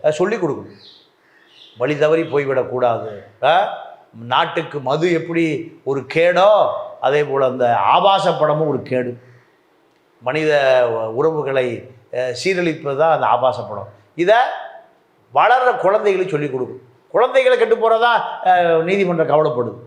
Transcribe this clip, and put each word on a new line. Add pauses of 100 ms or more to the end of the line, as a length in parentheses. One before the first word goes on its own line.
அஹ்,
சொல்லிக்
கொடுக்கணும். (1040)
வழி
தவறி
போய்விடக்கூடாது. (200)
ஆ? (340)
நாட்டுக்கு
மது
எப்படி
ஒரு (140)
கேடோ, (300)
அதே
போல்
அந்த
ஆபாச
படமும்
ஒரு
கேடு. (1040)
மனித
உ-,
உறவுகளை, (200)
அஹ்,
சீரழிப்பது
தான்
அந்த
ஆபாச
படம். (260)
இதை (1000)
வளர்ற
குழந்தைகளுக்கு
சொல்லிக்
கொடுக்கணும்.
குழந்தைகளை
கெட்டு
போகிறதா,
அஹ்,
நீதிமன்றம்
கவலைப்படுது. (120)